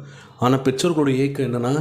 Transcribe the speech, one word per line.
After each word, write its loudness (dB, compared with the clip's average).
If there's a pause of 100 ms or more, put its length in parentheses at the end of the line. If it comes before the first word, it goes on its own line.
(380)
ஆனா 4
பெற்றோர்களுடைய 0
ஏக்கம் -2
என்னன்னா, -2